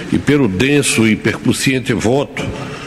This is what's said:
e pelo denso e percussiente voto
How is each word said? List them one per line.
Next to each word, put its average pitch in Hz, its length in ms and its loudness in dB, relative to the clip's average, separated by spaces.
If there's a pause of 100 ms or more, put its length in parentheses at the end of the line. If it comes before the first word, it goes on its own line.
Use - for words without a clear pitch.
(120)
e - 60 2
pelo 139 280 2
denso 113 600 2
e 107 80 4
percussiente 127 760 0
voto 127 520 0 (420)